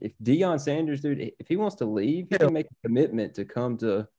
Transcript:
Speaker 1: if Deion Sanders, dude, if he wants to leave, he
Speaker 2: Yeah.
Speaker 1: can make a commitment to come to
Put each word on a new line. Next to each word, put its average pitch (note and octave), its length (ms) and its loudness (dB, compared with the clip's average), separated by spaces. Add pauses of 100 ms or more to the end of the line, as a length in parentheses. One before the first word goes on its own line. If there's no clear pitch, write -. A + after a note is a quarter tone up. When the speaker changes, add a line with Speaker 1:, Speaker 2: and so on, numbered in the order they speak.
Speaker 1:
if G#2 100 -6 (100)
Deion D#3 380 4
Sanders, D3 400 -2
dude, C#3 400 -2
if - 80 -14
he F3 80 0
wants G3+ 220 0
to A#2+ 80 -2
leave, A2+ 400 0
he - 60 -12
Speaker 2:
Yeah. G3 80 4
Speaker 1:
can E3 140 4
make - 120 0
a - 220 -10
commitment A2+ 480 2
to G2+ 100 -6
come A#2+ 320 -4
to G#2 280 0 (140)